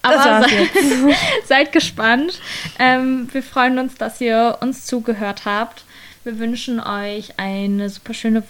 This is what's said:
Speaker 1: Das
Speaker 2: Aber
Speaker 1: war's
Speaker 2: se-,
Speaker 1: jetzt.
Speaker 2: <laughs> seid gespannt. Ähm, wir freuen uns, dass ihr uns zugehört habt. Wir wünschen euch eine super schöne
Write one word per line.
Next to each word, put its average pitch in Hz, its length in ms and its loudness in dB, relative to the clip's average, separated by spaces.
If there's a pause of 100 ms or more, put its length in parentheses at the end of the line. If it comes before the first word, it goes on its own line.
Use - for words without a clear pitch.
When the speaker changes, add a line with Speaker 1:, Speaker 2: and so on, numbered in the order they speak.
Speaker 1:
Das 262 100 4
Speaker 2:
Aber 277 280 6
Speaker 1:
war's - 100 6
Speaker 2:
se-, 214 40 2
Speaker 1:
jetzt. 285 680 4
Speaker 2:
<laughs> - 260 -2
seid 277 240 2
gespannt. 262 680 0 (380)
Ähm, 254 540 2
wir 262 100 -4
freuen 254 380 0
uns, 262 160 -6
dass 226 260 -8
ihr 233 400 2
uns 262 240 -6
zugehört 220 600 -4
habt. 214 380 -4 (400)
Wir 226 140 -10
wünschen 233 420 -4
euch 208 600 -8
eine 202 500 -2
super 214 240 -12
schöne 220 360 0